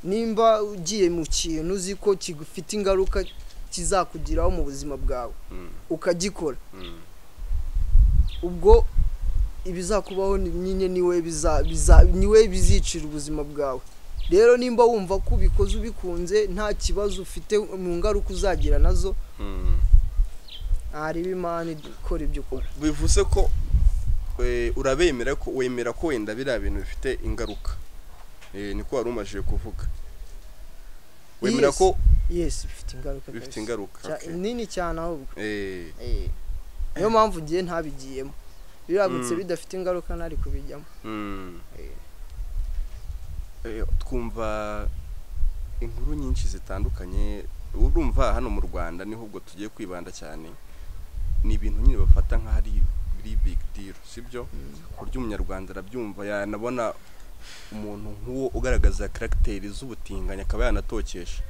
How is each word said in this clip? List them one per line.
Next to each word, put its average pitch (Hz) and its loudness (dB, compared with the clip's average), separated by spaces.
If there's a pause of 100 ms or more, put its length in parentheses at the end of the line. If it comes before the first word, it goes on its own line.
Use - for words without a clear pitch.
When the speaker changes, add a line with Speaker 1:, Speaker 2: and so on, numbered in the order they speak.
Speaker 1:
Nimba 220 2
ugiye 202 -2
mu 170 -2
kintu 165 -2
uzi 196 -6
ko 196 0
kigufite 160 -10
ingaruka 190 2 (460)
kizakugiraho 170 0
mu 170 0
buzima 139 -8
bwawe, 123 -2 (180)
Speaker 2:
Mm. - -10 (180)
Speaker 1:
ukagikora. 170 -2 (160)
Speaker 2:
Mm. 87 -12 (1400)
Speaker 1:
Ubwo 180 8 (760)
ibizakubaho 190 -2
ni, 185 -2
nyine 185 -2
niwe 175 0
biza-, 156 0
biza-, - 10
niwe 202 8
bizicira 180 4
ubuzima 151 -6
bwawe. 143 -6 (500)
Rero 233 8
nimba 240 2
wumva 196 2
ko - 2
ubikoze 196 4
ubikunze, 190 -2
nta 202 -2
kibazo 196 0
ufite - -6
mu 185 -4
ngaruka 208 0
uzagira 185 2
nazo, - 6 (240)
Speaker 2:
Mm. 95 2 (1120)
Speaker 1:
ntariba 160 -4
Imana 170 -4
ikora 156 -6
ibyo 139 -2
ukora. 131 -6 (140)
Speaker 2:
Bivuze 156 4
ko, - 4 (960)
eh, 120 0
urabemera 135 0
ko, - -6
wemera 123 -2
ko 170 -4
wenda 107 -4
biriya 127 -4
bintu 101 -2
bifite - -4
ingaruka. 107 -4 (840)
Eh, 98 -8
niko 104 -6
wari 117 -2
umajije 98 -6
kuvuga. - -4 (1500)
Wemera 269 2
Speaker 1:
Yes. - 0
Speaker 2:
ko - 4 (320)
Speaker 1:
Yes, 170 -2
bifite - -10
ingaruka 135 -10
Speaker 2:
bifite 117 -12 (100)
Speaker 1:
kabisa. 117 -8
Speaker 2:
ingaruka, 110 -8
Speaker 1:
Cya-, 156 -8
Speaker 2:
okay. 165 -12
Speaker 1:
nini 220 -6
cyane 170 -6
ahubwo. 165 -8
Speaker 2:
Eh. 98 -8 (140)
Speaker 1:
Eh. - -2 (680)
Niyo 202 0
mpamvu 220 2
ngiye 160 -4
ntabigiyemo. 139 -8 (540)
Biramutse 160 0
Speaker 2:
Mm. - -2
Speaker 1:
bidafite 175 -8
ingaruka 180 -4
ntari 170 -6
kubijyamo. 139 -4 (180)
Speaker 2:
Mm. 101 -8 (200)
Speaker 1:
Eh. 69 -12 (1800)
Speaker 2:
Eh, 110 -4 (140)
twumva 107 -2 (960)
inkuru 131 -2
nyinshi 135 0
zitandukanye. 95 -2 (300)
Urumva 135 4
hano 127 0
mu 107 0
Rwanda 87 -4
niho 110 -10
ubwo 98 -12
tugiye 101 -12
kwibanda 90 -10
cyane. 80 -12 (920)
Ni 110 4
ibintu - 2
nyine - 8
bafata - 8
nk'aho - 2
ari, - 2 (460)
ari - -6
big - 2 (160)
deal, 98 -10
sibyo? 120 -12
Speaker 1:
Mm. 135 -12 (200)
Speaker 2:
Ku - -12
buryo - -4
umunyarwanda 101 -4
arabyumva, 101 -8
yanabona 104 -4 (800)
umuntu 107 -10 (140)
nk'uwo 127 -4
ugaragaza 123 4
karagiteri 104 0
z'ubutinganyi 98 -8
akaba 107 0
yanatokesha. - -2